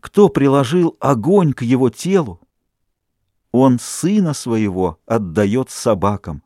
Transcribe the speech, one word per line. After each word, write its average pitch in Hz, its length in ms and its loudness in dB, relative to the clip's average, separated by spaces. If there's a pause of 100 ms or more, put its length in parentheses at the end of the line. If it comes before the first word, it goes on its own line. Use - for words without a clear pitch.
Кто 196 300 4
приложил 139 680 2
огонь 143 540 2
к - 100 -8
его 123 280 0
телу? 160 500 -4 (1120)
Он 127 260 2
сына 185 540 -2
своего 101 720 -4
отдает 104 640 -2
собакам. 98 760 -2